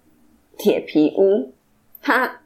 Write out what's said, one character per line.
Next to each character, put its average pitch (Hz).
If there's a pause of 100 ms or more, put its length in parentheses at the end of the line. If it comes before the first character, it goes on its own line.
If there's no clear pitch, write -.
(580)
铁 -
皮 151
屋， 202 (520)
它 247